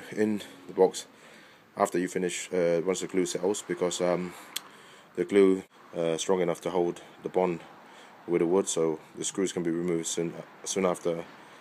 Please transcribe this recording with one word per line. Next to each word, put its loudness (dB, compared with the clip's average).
in 0
the -14
box 4
after 0
you 0
finish, -4
uh, 2
once 0
the -6
glue 2
settles, -2
because, -4
um, 0
the 0
glue, 6
uh, 0
strong 0
enough -2
to -4
hold 0
the -6
bond 0
with 2
the 4
wood, 2
so 0
the -6
screws -2
can -2
be -2
removed -2
soon, -4
soon 0
after -2